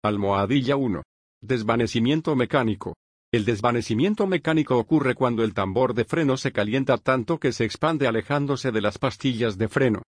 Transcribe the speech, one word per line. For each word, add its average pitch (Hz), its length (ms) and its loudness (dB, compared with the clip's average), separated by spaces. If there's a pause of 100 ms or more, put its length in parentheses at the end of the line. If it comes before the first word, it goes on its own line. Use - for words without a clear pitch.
Almohadilla 104 720 0
uno. 110 260 -2 (400)
Desvanecimiento 120 920 0
mecánico. 117 580 -2 (380)
El 113 120 0
desvanecimiento 120 840 0
mecánico 156 500 0
ocurre 131 380 2
cuando 120 260 2
el 110 100 0
tambor 107 420 0
de 120 100 0
freno 143 320 0
se 131 160 -4
calienta 120 440 0
tanto 131 420 0
que 135 120 0
se 117 140 -2
expande 147 420 0
alejándose 135 640 -2
de 110 120 0
las 101 160 -2
pastillas 117 600 -2
de 110 80 0
freno. 123 420 2